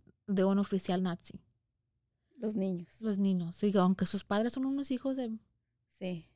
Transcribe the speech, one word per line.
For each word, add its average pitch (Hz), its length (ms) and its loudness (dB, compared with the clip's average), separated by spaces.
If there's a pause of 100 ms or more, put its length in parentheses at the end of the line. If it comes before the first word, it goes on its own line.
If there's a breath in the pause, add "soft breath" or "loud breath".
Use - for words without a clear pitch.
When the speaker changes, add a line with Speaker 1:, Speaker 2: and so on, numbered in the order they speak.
(280)
Speaker 1:
de 190 180 2
un 196 140 4
oficial 185 440 0
nazi. 180 380 -6 (960)
Speaker 2:
Los 214 180 -4
niños. 190 460 -4
Speaker 1:
Los 214 160 -2
niños, 185 400 0
sí, 208 180 2
aunque 185 300 4
sus - 180 -4
padres 226 300 0
son 262 120 -2
unos 277 260 -2
hijos 262 260 -2
de 247 140 -4 (580)
Speaker 2:
Sí. 180 460 -8